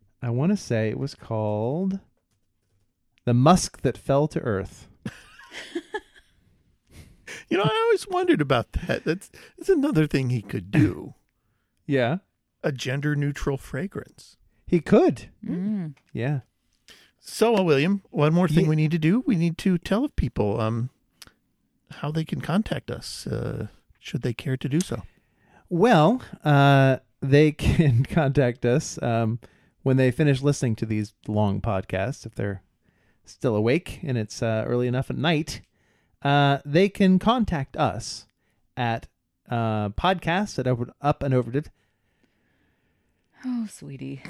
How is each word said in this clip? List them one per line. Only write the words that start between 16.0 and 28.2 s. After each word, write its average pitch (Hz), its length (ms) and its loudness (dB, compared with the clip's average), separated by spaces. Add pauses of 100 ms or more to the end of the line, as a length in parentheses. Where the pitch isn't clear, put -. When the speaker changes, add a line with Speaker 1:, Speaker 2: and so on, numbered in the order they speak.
Speaker 1:
Yeah. 131 280 -4 (800)
Speaker 2:
So, 226 360 0
uh, 196 60 2
William, 170 480 2
one 151 240 2
more 175 140 4
thing 156 160 4
Speaker 1:
Ye- 156 60 0
Speaker 2:
we 156 40 2
need 156 160 2
to 170 80 0
do. 165 260 2
We 247 120 0
need 165 220 0
to 185 200 0
tell 233 300 -2
people, 107 520 -2
um, 113 300 -2 (1000)
how - 180 -8
they 160 140 -2
can 147 160 -6
contact - 500 -2
us, - 380 -12
uh, 113 400 -6 (320)
should - 220 -8
they 123 120 -2
care 131 220 -6
to 139 120 -6
do 143 120 0
so. 120 220 -6 (680)
Speaker 1:
Well, 190 540 4 (200)
uh, 139 540 6 (260)
they 143 300 6
<laughs> - 0 -
can 139 500 4
contact 131 640 0